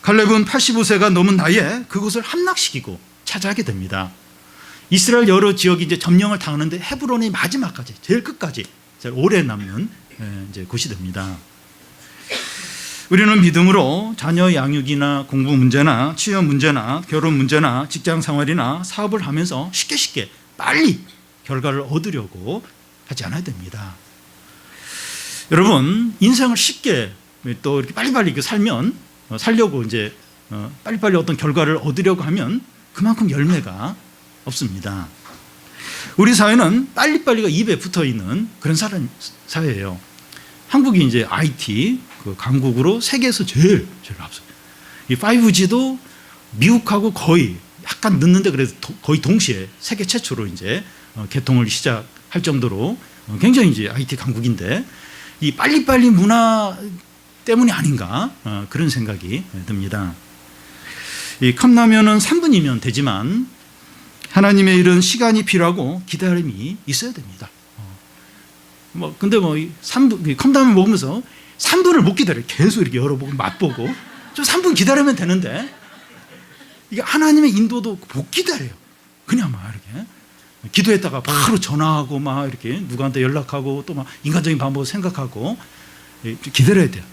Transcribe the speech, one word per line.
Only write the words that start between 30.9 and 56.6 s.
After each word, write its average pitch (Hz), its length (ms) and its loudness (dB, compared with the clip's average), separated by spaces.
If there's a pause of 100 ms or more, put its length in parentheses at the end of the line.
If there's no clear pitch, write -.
어떤 165 200 0
결과를 151 460 0
얻으려고 175 400 0
하면 170 400 -4 (300)
그만큼 220 380 0
열매가 139 680 -2 (480)
없습니다. 98 640 -8 (1080)
우리 233 180 6
사회는 214 600 4
빨리빨리가 247 540 0
입에 202 320 0
붙어 180 240 -2
있는 123 440 -4 (120)
그런 160 160 0
사람, 185 320 -4 (400)
사회예요. 98 500 -4 (720)
한국이 247 360 4
이제 117 240 2
아이티 147 720 -2 (220)
그 98 140 -10
강국으로 131 640 0
세계에서 247 460 -2
제일, 170 420 4 (160)
제일 - 160 -16
앞서요. - 260 -18 (600)
이 127 80 0
파이브지도 233 840 2 (540)
미국하고 208 600 2
거의 156 440 2 (280)
약간 185 360 -2
늦는데 180 320 4
그래도 131 280 -2
도-, - 160 -14
거의 151 240 -2
동시에 120 480 0 (120)
세계 208 240 -8
최초로 180 420 -6
이제, 95 380 -6 (300)
어, 107 140 -8
개통을 127 400 0
시작할 120 720 -6
정도로, 131 540 -2 (300)
어, 107 140 -10
굉장히 240 300 6
이제 104 180 -2
아이티 131 260 -4
강국인데 117 680 -4 (560)
이 156 120 -2
빨리빨리 269 580 2
문화 214 680 2 (720)